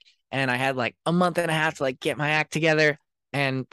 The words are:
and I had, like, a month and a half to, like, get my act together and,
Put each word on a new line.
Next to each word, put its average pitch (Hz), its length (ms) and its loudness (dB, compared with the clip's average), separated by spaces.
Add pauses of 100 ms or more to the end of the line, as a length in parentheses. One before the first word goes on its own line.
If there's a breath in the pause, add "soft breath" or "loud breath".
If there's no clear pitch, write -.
(300 soft breath)
and 131 200 -2
I 123 60 0
had, 135 200 0
like, 120 180 -2 (120)
a 160 60 0
month 175 260 2
and 170 120 0
a 160 40 0
half 156 220 0
to, 147 80 -4
like, 135 160 -4
get 143 180 -2
my 147 120 -2
act 156 220 -2
together 156 460 2 (340)
and, 131 400 -2